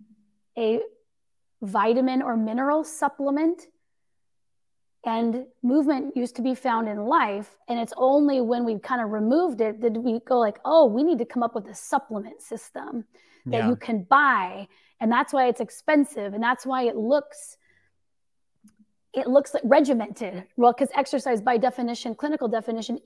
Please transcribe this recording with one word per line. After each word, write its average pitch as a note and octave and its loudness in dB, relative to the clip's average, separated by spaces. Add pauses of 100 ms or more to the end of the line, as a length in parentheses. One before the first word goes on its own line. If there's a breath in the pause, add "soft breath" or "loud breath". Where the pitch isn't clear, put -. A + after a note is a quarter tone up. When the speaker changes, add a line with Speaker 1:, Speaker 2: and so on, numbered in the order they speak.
(580)
Speaker 1:
a A3+ 0 (840)
vitamin A#3 0
or A#3 -4
mineral B3+ 0
supplement. D4 -2 (1400)
And A#3 -2 (160)
movement C#4 2
used A#3+ -4
to A#3+ -6
be B3+ 0
found A3+ -2
in G#3 -6
life. A3 -2 (100)
And A#3+ -2
it's A3+ -6
only C#4 4
when A#3+ 0
we A3 -2
kind B3 -4
of G#3+ -4
removed A#3 2
it A3 -2
did A3+ 0
we A#3 -2
go B3 2
like, G#3+ 0
"Oh, D#4 8
we A#3 2
need E4 2
to A#3 -2
come A#3 -2
up A#3 -2
with G#3 -8
a G#3+ -18
supplement A3+ -6
system - -12 (480 soft breath)
that A3+ 0
Speaker 2:
Yeah. A3 2
Speaker 1:
you B3 2
can G#3+ -4
buy." G3+ 2 (320 soft breath)
And A3+ 0
that's B3+ 0
why C4 4
it's A#3+ 0
expensive. B3 -2
And A3+ -4
that's B3+ 0
why C4 -2
it A#3 0
looks, C4+ -2 (1600)
it C4 -4 (100)
looks C#4+ 4
like - -4
regimented. A#3 2 (120)
Well, A#3+ 6
'cause C4 0
exercise C4 0
by A#3+ 2
definition, A#3+ -2
clinical D4 -4
definition, A3+ -4